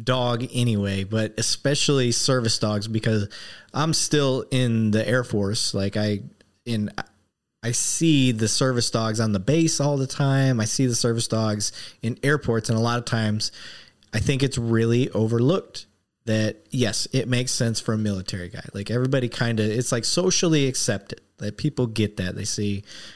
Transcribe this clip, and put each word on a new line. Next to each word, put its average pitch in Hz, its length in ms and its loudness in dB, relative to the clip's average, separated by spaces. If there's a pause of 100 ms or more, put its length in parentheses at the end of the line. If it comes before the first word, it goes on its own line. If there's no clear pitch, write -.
dog 123 500 0
anyway, 101 520 0
but 107 340 -2
especially 139 760 2
service 117 460 2
dogs, 104 300 -2
because 110 420 0 (440)
I'm 156 200 0
still 139 560 0
in 117 420 2
the 107 160 2
Air 123 160 2
Force. 104 500 -2
Like, 101 240 -2
I, 104 240 0 (440)
in, 110 260 -2 (680)
I 117 120 -2
see 139 580 4
the 110 160 0
service 127 420 0
dogs 110 300 0
on 110 140 2
the 101 60 2
base 156 400 2
all 143 180 2
the 131 100 -2
time. 135 520 2
I 107 60 2
see 131 220 2
the 120 80 0
service 117 320 0
dogs 107 460 -2 (280)
in 113 220 -4
airports, 131 460 0
and 113 80 2
a 110 40 2
lot 117 160 2
of 117 80 -6
times 110 460 0 (640)
I - 60 -2
think 135 220 0
it's 139 160 0
really 117 540 2
overlooked 117 760 0 (400)
that, 110 440 -2
yes, 117 440 -2
it 131 140 0
makes 123 240 0
sense 117 280 0
for - 140 -2
a 110 40 0
military 98 500 -4
guy. - 160 -14 (100)
Like, 98 180 -8
everybody 127 360 0
kinda, 117 360 0
it's, 110 280 0
like, 117 140 -2
socially 175 640 2
accepted - 520 -4 (180)
that 104 200 -8
people 131 300 0
get 107 300 -2
that. 95 180 -4
They 104 100 -8
see 101 380 -4 (320)